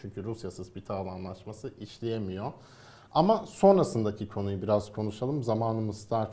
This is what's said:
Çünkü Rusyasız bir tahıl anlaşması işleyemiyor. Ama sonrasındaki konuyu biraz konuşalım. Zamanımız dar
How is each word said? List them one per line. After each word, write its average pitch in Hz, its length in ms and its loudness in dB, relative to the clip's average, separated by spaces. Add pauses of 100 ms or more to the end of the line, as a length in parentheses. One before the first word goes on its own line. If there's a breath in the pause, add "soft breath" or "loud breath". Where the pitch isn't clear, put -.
Çünkü 98 220 -10
Rusyasız 98 520 -8
bir 98 100 -14
tahıl 95 220 -4
anlaşması 92 720 -10
işleyemiyor. 107 720 -6 (600 loud breath)
Ama 220 360 4
sonrasındaki 117 800 4
konuyu 101 340 -4
biraz 104 300 2
konuşalım. 127 520 -4
Zamanımız 110 640 0
dar 110 240 0